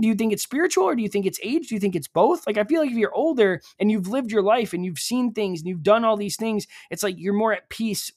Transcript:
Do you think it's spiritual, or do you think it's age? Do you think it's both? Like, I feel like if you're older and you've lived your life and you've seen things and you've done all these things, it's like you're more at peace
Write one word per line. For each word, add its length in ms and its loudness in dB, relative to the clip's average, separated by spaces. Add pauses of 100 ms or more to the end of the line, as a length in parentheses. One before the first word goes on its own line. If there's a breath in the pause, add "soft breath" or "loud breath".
Do 60 4
you 80 4
think 180 0
it's 80 -2
spiritual, 440 0
or 100 0
do 80 -2
you 40 -2
think 200 -2
it's 160 -4
age? 240 -2
Do 80 -4
you 40 -2
think 160 0
it's 120 -4
both? 400 2
Like, 100 -2
I 60 2
feel 180 2
like 80 0
if 80 -2
you're 160 0
older 480 2 (160 loud breath)
and 140 2
you've 160 -2
lived 240 -4
your 100 2
life 320 2
and 100 -4
you've 140 -6
seen 340 -2
things 280 -4
and 80 -10
you've 160 -6
done 200 6
all 140 2
these 180 -4
things, 300 -2 (240 loud breath)
it's 140 -6
like 160 -2
you're 160 0
more 180 2
at 160 -6
peace 480 -4